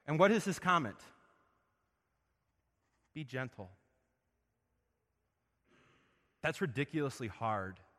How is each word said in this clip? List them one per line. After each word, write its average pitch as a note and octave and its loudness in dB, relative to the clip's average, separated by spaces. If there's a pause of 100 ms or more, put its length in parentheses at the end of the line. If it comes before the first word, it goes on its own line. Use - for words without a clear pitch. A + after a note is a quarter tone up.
And D3+ 0
what F#3+ 8
is A3 4
his F#3+ -2
comment? D#3 2 (2250)
Be D#3 -10
gentle. B2+ -8 (2750)
That's D#3 -2
ridiculously C#3 -2
hard. G2 -4 (200)